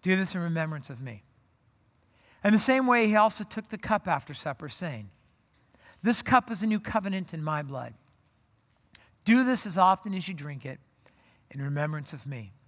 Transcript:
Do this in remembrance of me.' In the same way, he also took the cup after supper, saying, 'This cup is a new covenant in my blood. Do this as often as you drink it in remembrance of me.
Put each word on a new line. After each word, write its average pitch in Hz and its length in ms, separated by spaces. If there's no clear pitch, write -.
Do 185 140
this 190 180
in 180 80
remembrance 156 480
of 123 100
me.' 113 220
In 208 80
the 220 60
same 262 300
way, 240 180
he 214 80
also 214 300
took - 240
the 214 100
cup 208 300
after 147 260
supper, 143 340
saying, 120 420
'This 226 200
cup 240 280
is 202 120
a 220 40
new 214 140
covenant 190 520
in 156 120
my 151 180
blood. 123 320
Do 247 200
this 254 200
as 190 140
often 190 340
as 190 140
you 190 80
drink 143 320
it 131 140
in 139 100
remembrance 147 500
of 135 140
me. 117 260